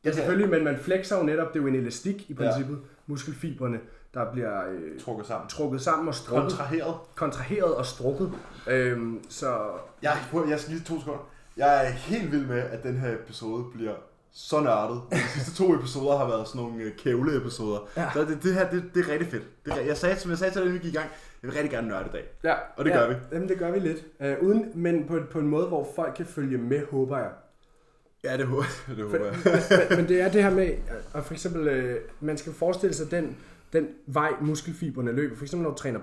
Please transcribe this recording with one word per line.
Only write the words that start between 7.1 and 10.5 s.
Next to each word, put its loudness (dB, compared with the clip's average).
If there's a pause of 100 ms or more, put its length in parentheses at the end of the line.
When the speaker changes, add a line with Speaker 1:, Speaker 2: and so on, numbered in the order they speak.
Speaker 1:
Kontraheret 2
og -2
strukket. -2 (380)
Øhm, 2 (100)
så -2 (440)
Speaker 2:
Jeg, 2 (140)
prøv, 2
jeg 2